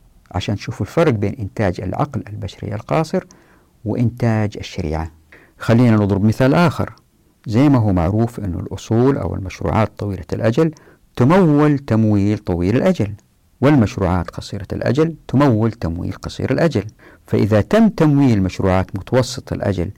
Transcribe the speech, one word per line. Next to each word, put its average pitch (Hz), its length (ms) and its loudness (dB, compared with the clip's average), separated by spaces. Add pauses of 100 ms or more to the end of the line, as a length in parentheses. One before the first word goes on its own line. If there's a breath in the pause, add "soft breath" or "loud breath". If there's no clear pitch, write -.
(320)
عشان 101 240 -4
تشوفوا - 300 -8
الفرق 160 260 0
بين 101 260 -2
إنتاج 98 420 -4
العقل 95 480 -6
البشري 104 460 -10
القاصر 160 500 -4 (600 soft breath)
وإنتاج 110 720 -2
الشريعة. 80 540 -6 (480 soft breath)
خلينا 117 380 4
نضرب 101 280 2
مثال 131 300 2
آخر، 160 380 0 (540)
زي 127 220 2
ما 139 100 6
هو 107 140 2
معروف 98 480 0
أن 92 140 -6
الأصول 110 640 0
أو 90 160 -4
المشروعات 92 640 -2
طويلة 101 340 -6
الأجل 117 380 0 (460 soft breath)
تمول 151 640 4
تمويل 107 600 2
طويل 90 380 0
الأجل، 135 360 0 (480)
والمشروعات 95 720 2
قصيرة - 420 -12
الأجل 151 420 0 (140)
تمول 117 440 2
تمويل 90 400 -6
قصير - 400 -8
الأجل، 135 320 0 (420 loud breath)
فإذا 110 340 2
تم 214 280 4
تمويل 139 540 2
مشروعات 92 540 -2
متوسط - 560 -4
الأجل 95 460 -2